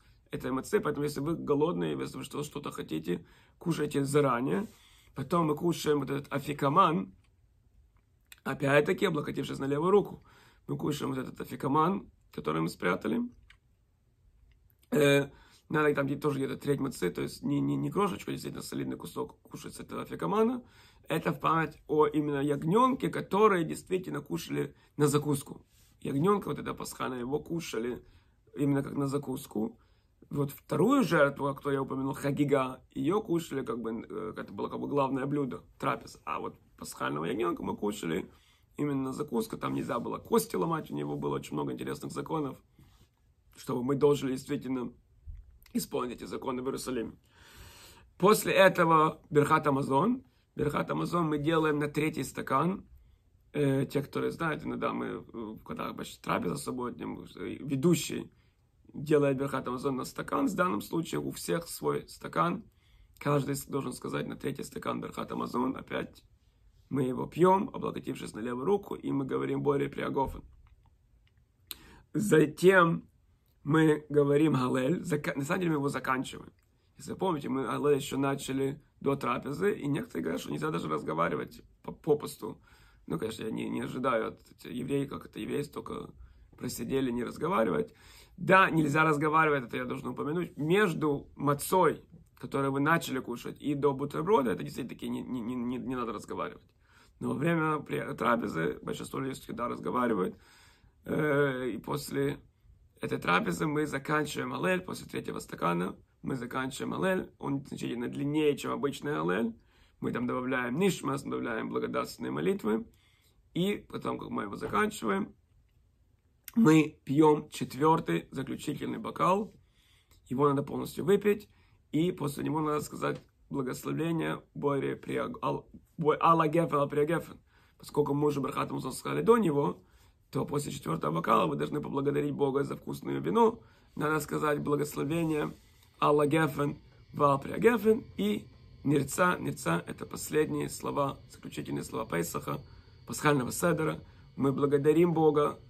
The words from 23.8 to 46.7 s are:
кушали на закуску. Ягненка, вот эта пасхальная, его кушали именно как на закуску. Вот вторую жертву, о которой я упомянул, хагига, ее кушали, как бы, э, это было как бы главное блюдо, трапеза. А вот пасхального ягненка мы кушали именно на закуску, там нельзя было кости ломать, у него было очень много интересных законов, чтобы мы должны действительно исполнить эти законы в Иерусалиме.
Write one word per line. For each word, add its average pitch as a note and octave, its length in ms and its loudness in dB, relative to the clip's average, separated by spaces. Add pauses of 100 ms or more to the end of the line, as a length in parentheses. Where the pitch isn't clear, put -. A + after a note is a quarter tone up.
кушали C#3+ 540 -4 (220)
на D3 120 4
закуску. C#3+ 580 -2 (340)
Ягненка, E3 480 2
вот C#3+ 120 -6
эта C3 140 -6
пасхальная, B2+ 440 -6
его C3 220 -4
кушали B2 640 -6 (520)
именно C#3 280 2
как - 80 -8
на C#3 160 -2
закуску. C#3 720 -4 (500)
Вот C#3+ 220 -2
вторую A#3 500 4
жертву, C#3+ 460 4
о C3+ 60 -2
которой C#3 200 -2
я C3+ 80 0
упомянул, C3 320 -4
хагига, C3 680 0 (120)
ее E3 260 0
кушали, D#3+ 440 -2
как A#2+ 160 -4
бы, A2+ 280 -6
э, F#2+ 280 -8
это - 160 -10
было A#2+ 160 -6
как B2+ 100 -8
бы B2 80 -6
главное C3+ 400 0
блюдо, C#3+ 380 -2 (160)
трапеза. - 440 -4
А - 140 -4
вот - 220 -8 (180)
пасхального C#3+ 460 -4
ягненка - 400 -2
мы G#2+ 120 -4
кушали - 540 -2 (480)
именно C#3+ 240 -2
на C3 100 -4
закуску, B2 460 -4
там C#3 160 -4
нельзя B2 240 -2
было A2 180 -6
кости - 400 0
ломать, E3 340 0
у C#3+ 40 -8
него - 200 -4
было C#2+ 220 -4
очень C#2+ 180 -8
много D2 180 -4
интересных C2+ 380 -8
законов, C#3+ 480 -6 (960)
чтобы B2 300 -6
мы C#3 100 2
должны C#3 360 4
действительно B2+ 600 -4 (840)
исполнить B2+ 420 -2
эти - 80 -12
законы B2 380 -6
в B2+ 40 -4
Иерусалиме. B2 460 -4 (1040)